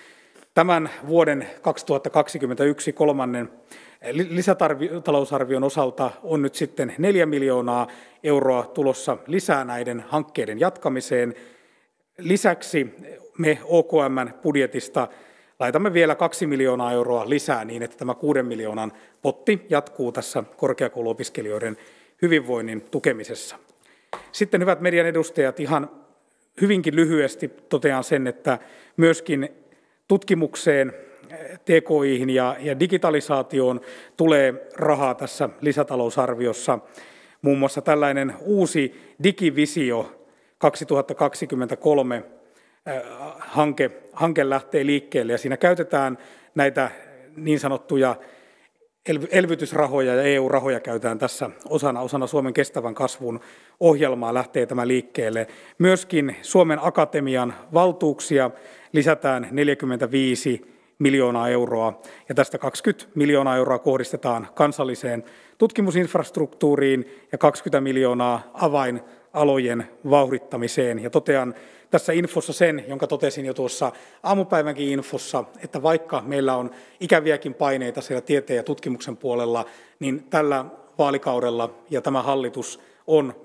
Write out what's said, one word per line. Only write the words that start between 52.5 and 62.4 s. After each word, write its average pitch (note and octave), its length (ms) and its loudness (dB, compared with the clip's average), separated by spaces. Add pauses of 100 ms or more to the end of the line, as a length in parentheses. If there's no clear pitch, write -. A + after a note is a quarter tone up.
kestävän A#2+ 400 -2
kasvun A#2+ 460 -6 (400)
ohjelmaa C3+ 540 4
lähtee B2+ 320 -2
tämä B2 220 -2
liikkeelle. A#2 600 -2 (300)
Myöskin E3+ 640 2
Suomen D#3+ 400 4
Akatemian C#3 720 0 (200)
valtuuksia D#3 800 2 (400)
lisätään C#3 600 2
neljäkymmentäviisi C3 1300 -2 (200)
miljoonaa B2 500 2
euroa A#2 520 0 (280)
ja B2 60 -4
tästä C3+ 220 0